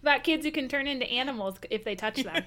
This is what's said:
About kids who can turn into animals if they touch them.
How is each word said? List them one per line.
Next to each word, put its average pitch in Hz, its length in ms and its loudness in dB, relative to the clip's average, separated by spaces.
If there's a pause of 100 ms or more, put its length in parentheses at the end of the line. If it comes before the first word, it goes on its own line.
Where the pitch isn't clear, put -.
About 285 240 4
kids 311 200 4
who 302 60 2
can 285 160 -2
turn 277 200 0
into 262 220 -2
animals 240 460 -2 (140)
if 214 160 -2
they 208 100 -2
touch 220 280 -2
them. 170 240 -2